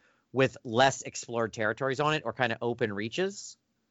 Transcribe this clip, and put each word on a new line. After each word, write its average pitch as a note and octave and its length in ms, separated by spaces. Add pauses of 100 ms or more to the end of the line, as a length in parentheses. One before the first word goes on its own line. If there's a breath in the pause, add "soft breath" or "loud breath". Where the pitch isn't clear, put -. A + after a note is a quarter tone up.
(340)
with B2 300
less B2+ 380
explored A#2 520
territories A#2+ 460
on D3+ 140
it D3+ 120
or A2+ 80
kinda A#2 280
open A#2 320
reaches. E3+ 640 (340)